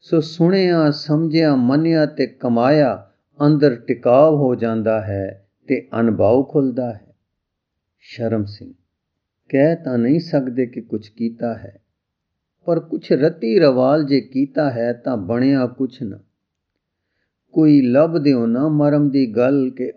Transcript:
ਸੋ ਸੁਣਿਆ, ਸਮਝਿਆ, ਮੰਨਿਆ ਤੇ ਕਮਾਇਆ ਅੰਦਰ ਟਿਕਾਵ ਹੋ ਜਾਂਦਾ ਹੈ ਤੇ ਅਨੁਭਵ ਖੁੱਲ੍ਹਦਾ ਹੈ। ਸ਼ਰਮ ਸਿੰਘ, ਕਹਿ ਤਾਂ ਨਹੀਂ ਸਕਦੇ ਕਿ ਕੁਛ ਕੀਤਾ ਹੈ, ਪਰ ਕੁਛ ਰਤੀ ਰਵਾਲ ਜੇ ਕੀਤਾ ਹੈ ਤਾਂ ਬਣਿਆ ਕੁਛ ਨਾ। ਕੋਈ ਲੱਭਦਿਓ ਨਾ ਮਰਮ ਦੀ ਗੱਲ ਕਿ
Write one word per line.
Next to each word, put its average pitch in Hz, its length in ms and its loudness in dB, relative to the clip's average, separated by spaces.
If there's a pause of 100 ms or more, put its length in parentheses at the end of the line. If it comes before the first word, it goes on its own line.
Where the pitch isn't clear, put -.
ਸੋ 165 200 -2
ਸੁਣਿਆ, 170 680 0
ਸਮਝਿਆ, 156 640 0
ਮੰਨਿਆ 151 500 2
ਤੇ 143 200 -4
ਕਮਾਇਆ 123 840 0 (360)
ਅੰਦਰ 147 280 4
ਟਿਕਾਵ 127 600 2
ਹੋ 135 200 0
ਜਾਂਦਾ 110 460 -2
ਹੈ 98 480 -8 (200)
ਤੇ 131 200 -4 (120)
ਅਨੁਭਵ 113 500 2
ਖੁੱਲ੍ਹਦਾ 127 420 -2
ਹੈ। - 240 -20 (840)
ਸ਼ਰਮ 113 460 -6
ਸਿੰਘ, 101 300 -18 (760)
ਕਹਿ 147 280 0
ਤਾਂ 127 220 -8
ਨਹੀਂ 131 220 0
ਸਕਦੇ 127 460 -4
ਕਿ 123 140 -14
ਕੁਛ 110 280 -12
ਕੀਤਾ 117 460 -8
ਹੈ, - 220 -20 (880)
ਪਰ 165 160 -2
ਕੁਛ - 320 -6
ਰਤੀ 170 460 0
ਰਵਾਲ 139 460 2
ਜੇ 139 160 0
ਕੀਤਾ 139 500 -2
ਹੈ 117 220 -4
ਤਾਂ 120 240 -6
ਬਣਿਆ 123 500 0
ਕੁਛ 127 360 -6
ਨਾ। 104 160 -12 (1300)
ਕੋਈ 151 300 4
ਲੱਭਦਿਓ 139 640 2
ਨਾ 123 220 -2
ਮਰਮ 147 420 2
ਦੀ 135 160 0
ਗੱਲ 131 440 0
ਕਿ 127 260 -10